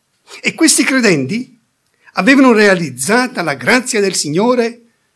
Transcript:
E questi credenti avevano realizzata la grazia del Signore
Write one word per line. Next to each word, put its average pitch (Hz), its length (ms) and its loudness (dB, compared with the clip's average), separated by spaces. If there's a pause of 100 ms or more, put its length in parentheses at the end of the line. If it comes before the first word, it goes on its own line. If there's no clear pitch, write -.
(420)
E - 120 -4
questi 320 300 0
credenti 214 760 -2 (540)
avevano 254 400 4
realizzata 202 880 0
la 151 140 -4
grazia 214 440 -2
del 196 160 -2
Signore 226 680 -2 (340)